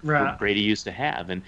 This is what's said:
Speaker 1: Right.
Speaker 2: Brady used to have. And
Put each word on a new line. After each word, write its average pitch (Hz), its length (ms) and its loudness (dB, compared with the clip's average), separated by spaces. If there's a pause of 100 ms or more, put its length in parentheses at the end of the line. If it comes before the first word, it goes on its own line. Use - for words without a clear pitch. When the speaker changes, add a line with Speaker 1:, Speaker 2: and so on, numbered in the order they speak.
Speaker 1:
Right. 143 340 2
Speaker 2:
Brady 104 220 2
used 104 240 2
to 101 80 -8
have. 95 380 -4
And 92 180 -4